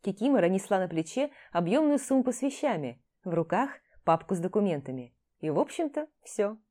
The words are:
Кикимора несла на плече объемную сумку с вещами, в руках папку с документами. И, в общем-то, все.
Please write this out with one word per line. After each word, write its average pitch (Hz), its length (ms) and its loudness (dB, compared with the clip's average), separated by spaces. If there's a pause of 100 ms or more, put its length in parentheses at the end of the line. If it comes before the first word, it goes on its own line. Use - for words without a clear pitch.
Кикимора 208 440 2
несла 190 320 2
на 185 80 0
плече 175 440 -2 (200)
объемную 262 480 2
сумку 254 340 2
с - 100 -6
вещами, 214 600 -4 (220)
в 180 80 -4
руках 175 380 0 (340)
папку 165 300 2
с 175 40 -2
документами. 160 760 -2 (260)
И, 156 100 -2
в 147 80 0
общем-то, 302 500 -2 (140)
все. 214 360 -4 (120)